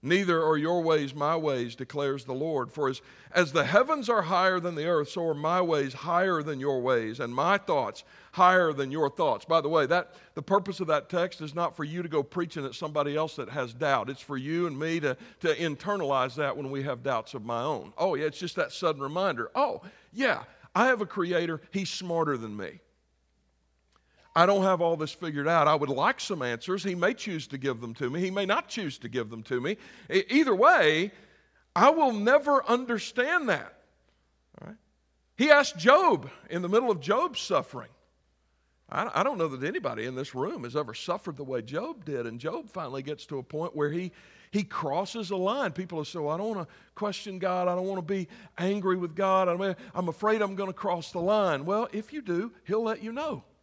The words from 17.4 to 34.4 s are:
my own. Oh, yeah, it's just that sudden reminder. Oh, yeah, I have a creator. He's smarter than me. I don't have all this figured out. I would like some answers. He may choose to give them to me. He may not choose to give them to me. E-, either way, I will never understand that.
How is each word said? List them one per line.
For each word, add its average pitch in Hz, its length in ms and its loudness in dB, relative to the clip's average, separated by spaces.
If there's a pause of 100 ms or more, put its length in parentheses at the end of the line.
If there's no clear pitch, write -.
my 117 180 -2
own. 110 340 -4
Oh, 175 180 2
yeah, 147 100 -2
it's 151 140 -4
just 180 180 -6
that 151 160 -2
sudden 156 280 -2
reminder. 143 540 -2
Oh, 285 280 0 (280)
yeah, 233 320 0 (320)
I 226 120 6
have 247 120 2
a 208 60 -2
creator. 170 560 -2 (100)
He's 196 180 -4
smarter 170 460 -2
than 110 220 -8
me. 95 240 -10 (1600)
I 170 80 8
don't 196 180 4
have 185 180 4
all 170 160 2
this - 160 -4
figured 151 340 -4
out. 160 220 6
I 156 60 6
would 147 120 0
like 147 320 0
some 170 220 -6
answers. 127 420 -4
He 196 100 -4
may 180 200 0
choose 165 340 -8
to 139 100 -10
give 131 220 -2
them 117 140 -10
to 123 160 -4
me. 151 100 -4
He 185 120 -2
may 196 140 -2
not 202 220 0
choose 151 300 -6
to 120 100 -14
give 113 220 -4
them 113 140 -12
to 123 180 -2
me. 175 160 -4 (340)
E-, 190 160 -6
either 269 260 2
way, 190 600 4 (600)
I 226 180 8
will 311 200 4
never 269 540 4
understand 247 840 0
that. 127 320 -4 (800)